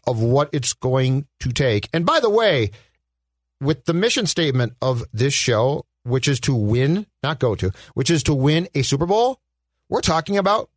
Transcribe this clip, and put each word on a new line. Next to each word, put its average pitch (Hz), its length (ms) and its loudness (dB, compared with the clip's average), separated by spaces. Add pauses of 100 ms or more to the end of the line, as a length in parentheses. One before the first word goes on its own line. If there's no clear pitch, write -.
of 117 160 0
what 139 320 2
it's 143 200 -2
going 131 520 0 (160)
to 131 100 -2
take. 117 420 0
And 165 120 0
by 311 140 2
the 240 100 2
way, 180 420 2 (880)
with 143 260 -2
the 165 80 0
mission 208 340 0
statement 127 540 0
of 123 300 -2
this 131 220 0
show, 123 520 0 (180)
which 123 240 -2
is 139 140 0
to 143 120 0
win, 127 540 0 (160)
not 143 160 -4
go 113 160 0
to, 92 160 -4 (240)
which 131 160 -2
is 160 120 2
to 151 120 0
win 156 400 2
a 135 80 0
Super 143 240 -2
Bowl, 233 320 0 (500)
we're 240 120 -2
talking 160 360 0
about 202 400 0